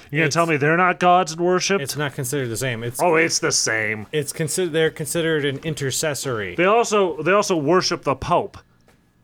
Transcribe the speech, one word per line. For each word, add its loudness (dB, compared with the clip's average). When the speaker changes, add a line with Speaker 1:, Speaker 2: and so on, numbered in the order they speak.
Speaker 1:
You're -2
gonna 2
Speaker 2:
It's -2
Speaker 1:
tell 2
me 2
they're 2
not 2
gods 4
and -4
worshipped? 2
Speaker 2:
It's -6
not -4
considered -4
the -6
same. -4
It's -6
Speaker 1:
Oh, 4
it's 2
the -2
same. -2
Speaker 2:
it's -4
consider-, -2
they're 2
considered -2
an -4
intercessory. -4
Speaker 1:
They 2
also, 2
they 2
also 2
worship 2
the 0
Pope. -2